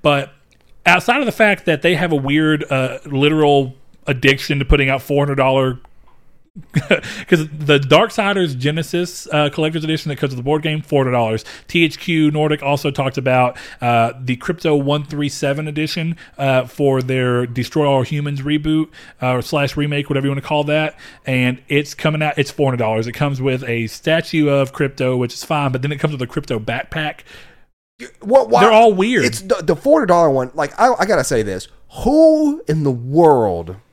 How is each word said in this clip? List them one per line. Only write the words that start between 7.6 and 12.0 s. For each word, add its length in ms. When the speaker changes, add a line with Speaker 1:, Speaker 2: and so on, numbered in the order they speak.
Speaker 1:
Darksiders 760
Genesis, 760
uh, 180
collector's 340
edition 260
that 80
comes 140
with 60
the 60
board 180
game, 200
four 220
hundred 100
dollars. 300
T 160
H 160
Q 320